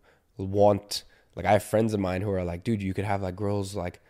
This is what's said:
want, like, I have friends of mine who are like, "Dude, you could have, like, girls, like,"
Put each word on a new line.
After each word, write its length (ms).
want, 680
like, 120
I 60
have 100
friends 320
of 60
mine 220
who 80
are 140
like, 200
"Dude, 180
you 120
could 100
have, 180
like, 140
girls, 400
like," 340